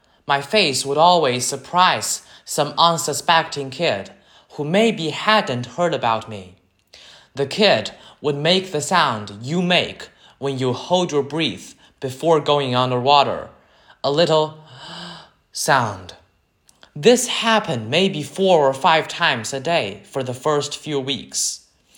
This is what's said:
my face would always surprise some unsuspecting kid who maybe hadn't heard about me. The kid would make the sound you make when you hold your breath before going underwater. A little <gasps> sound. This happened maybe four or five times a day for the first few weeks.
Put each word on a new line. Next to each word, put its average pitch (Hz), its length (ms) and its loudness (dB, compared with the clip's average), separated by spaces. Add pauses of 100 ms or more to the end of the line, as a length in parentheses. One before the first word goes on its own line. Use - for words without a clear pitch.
(280)
my 143 140 0
face 143 440 0
would 139 140 0
always 151 440 4
surprise 143 760 0 (220)
some - 340 -4
unsuspecting 160 920 0
kid 107 400 -4 (400)
who 151 120 -8
maybe 165 460 0
hadn't 143 560 0
heard 175 300 -2
about 113 340 -2
me. 92 240 -16 (800)
The 139 140 -4
kid 151 460 2 (280)
would 143 160 -2
make 185 340 0
the 147 100 -2
sound 110 600 -2
you 160 220 -4
make 170 460 -2 (280)
when 135 220 -6
you 127 140 0
hold 175 380 -2
your 147 120 0
breath 135 500 -6 (260)
before 151 400 0
going 143 360 0
underwater. 127 720 2 (540)
A 135 80 0
little 156 480 2 (460)
<gasps> - 460 -20
sound. 104 640 0 (840)
This 240 300 4
happened 170 640 -2
maybe 151 340 0
four 165 460 4
or 135 40 2
five 160 360 2
times 139 440 -2
a 135 60 -6
day 131 460 -4
for 135 180 -6
the 123 100 -6
first 147 440 -2
few 151 200 -6
weeks. - 680 -6 (300)